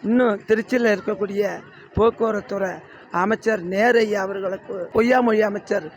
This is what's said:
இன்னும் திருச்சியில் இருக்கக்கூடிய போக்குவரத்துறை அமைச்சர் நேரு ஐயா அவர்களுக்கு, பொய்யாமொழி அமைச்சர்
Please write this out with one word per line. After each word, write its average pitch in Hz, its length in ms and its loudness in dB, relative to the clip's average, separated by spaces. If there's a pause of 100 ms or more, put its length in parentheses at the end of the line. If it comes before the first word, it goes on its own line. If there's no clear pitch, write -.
இன்னும் 226 460 2
திருச்சியில் 226 460 0
இருக்கக்கூடிய 196 500 -4 (520)
போக்குவரத்துறை 202 760 0 (380)
அமைச்சர் 202 520 0 (100)
நேரு 233 260 4
ஐயா 208 220 0
அவர்களுக்கு, 190 560 -6 (160)
பொய்யாமொழி 233 480 4
அமைச்சர் 202 560 -2